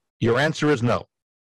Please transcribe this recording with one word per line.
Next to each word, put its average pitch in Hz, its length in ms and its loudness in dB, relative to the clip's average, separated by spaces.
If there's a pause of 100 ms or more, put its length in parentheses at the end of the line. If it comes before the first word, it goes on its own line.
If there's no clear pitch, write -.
(200)
your 117 180 2
answer 151 320 0
is 127 120 0
no. 113 240 -2 (380)